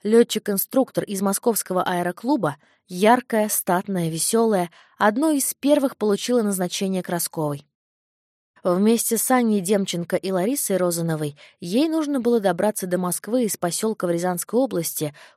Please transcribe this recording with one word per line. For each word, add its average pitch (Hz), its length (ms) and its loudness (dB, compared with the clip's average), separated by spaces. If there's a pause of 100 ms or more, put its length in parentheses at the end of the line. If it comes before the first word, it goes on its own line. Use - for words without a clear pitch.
летчик-инструктор 220 1000 2
из 196 180 -6
московского 196 640 -2
аэроклуба, 175 720 -2 (320)
яркая, 214 600 2
статная, 180 640 -2
веселая, 190 600 0 (280)
одной 269 400 2
из - 160 -4
первых 277 420 2
получила 214 460 0
назначение 190 600 -2
к - 40 -18
Росковой. 156 560 -4 (960)
Вместе 208 560 2
с - 120 -2
Аней 226 300 2
Демченко 185 560 -2
и 190 140 -4
Ларисой 190 480 0
Розановой 165 580 -2 (240)
ей 220 260 0
нужно 294 340 -2
было 233 200 2
добраться 190 460 0
до 180 100 -2
Москвы 208 480 -2
из 196 140 -4
поселка 196 480 -4
в 175 40 0
Рязанской 175 480 -2
области, 165 560 -2 (220)